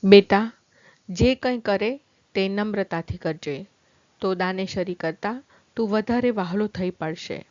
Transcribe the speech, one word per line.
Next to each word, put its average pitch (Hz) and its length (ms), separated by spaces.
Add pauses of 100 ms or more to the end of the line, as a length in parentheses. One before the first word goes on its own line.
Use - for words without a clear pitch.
બેટા, 202 480 (560)
જે 226 260
કંઈ 254 260
કરે 214 400 (340)
તે 190 140
નમ્રતાથી 196 680
કરજે, 156 520 (520)
તો 190 140
દાનેશરી 185 600
કરતાં 214 480 (340)
તું 226 120
વધારે 240 420
વહાલો 202 360
થઈ 185 240
પડશે. - 600